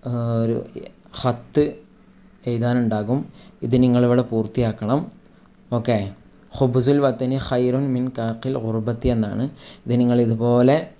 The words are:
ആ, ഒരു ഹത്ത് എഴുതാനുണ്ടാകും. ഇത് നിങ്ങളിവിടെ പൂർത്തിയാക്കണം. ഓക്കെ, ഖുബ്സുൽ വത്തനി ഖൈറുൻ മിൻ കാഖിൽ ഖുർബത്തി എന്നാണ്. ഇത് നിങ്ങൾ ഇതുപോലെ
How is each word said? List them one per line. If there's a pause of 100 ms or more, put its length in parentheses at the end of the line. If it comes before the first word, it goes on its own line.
ആ, (340)
ഒരു (560)
ഹത്ത് (720)
എഴുതാനുണ്ടാകും. (380)
ഇത്
നിങ്ങളിവിടെ
പൂർത്തിയാക്കണം. (600)
ഓക്കെ, (480)
ഖുബ്സുൽ
വത്തനി (140)
ഖൈറുൻ
മിൻ
കാഖിൽ
ഖുർബത്തി
എന്നാണ്. (440)
ഇത്
നിങ്ങൾ
ഇതുപോലെ (140)